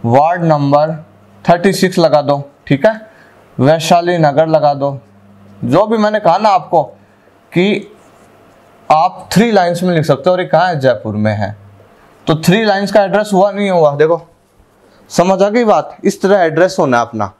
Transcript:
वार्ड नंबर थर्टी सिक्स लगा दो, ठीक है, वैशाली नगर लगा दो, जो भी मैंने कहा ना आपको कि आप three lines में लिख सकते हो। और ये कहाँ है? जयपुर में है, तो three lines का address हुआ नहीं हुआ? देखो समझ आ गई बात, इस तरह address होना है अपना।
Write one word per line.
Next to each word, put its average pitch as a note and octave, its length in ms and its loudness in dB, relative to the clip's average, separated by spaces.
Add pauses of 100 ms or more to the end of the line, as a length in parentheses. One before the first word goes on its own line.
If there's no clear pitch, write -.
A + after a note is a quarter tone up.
वार्ड D#3 400 2
नंबर D3 500 0 (500)
थर्टी F3 280 2
सिक्स F#3 260 -2
लगा D3+ 240 2
दो, C#3+ 160 -2 (280)
ठीक C#3+ 200 0
है, A3 80 4 (640)
वैशाली E3+ 600 2
नगर D3+ 300 2
लगा D3 260 0
दो, C#3 240 -6 (580)
जो D3 300 0
भी A3 120 -2
मैंने G#3+ 220 0
कहा F3 180 2
ना G#3+ 120 0
आपको F3 320 0 (720)
कि F#3+ 380 -2 (1000)
आप E3+ 440 0
three A3+ 180 2
lines F3 320 0
में F3+ 120 0
लिख D#3 100 0
सकते D3+ 260 0
हो। - 20 2
और F3+ 80 -2
ये E3+ 60 -4
कहाँ E3+ 220 0
है? E3 120 -4
जयपुर A2 360 -2
में G#2+ 180 -2
है, G2+ 220 -6 (680)
तो D#3+ 120 0
three F#3+ 260 2
lines G3+ 280 -2
का G#3 100 4
address G3+ 320 -2
हुआ G3 160 2
नहीं G3+ 200 -4
हुआ? D#3 260 2
देखो D#3+ 240 0 (920)
समझ F#3 320 0
आ G3+ 60 2
गई A#3 160 0
बात, F3 400 0
इस F#3+ 180 -2
तरह G3 200 2
address E3 360 0
होना C3+ 180 0
है A#2+ 60 0
अपना। G#2+ 380 -6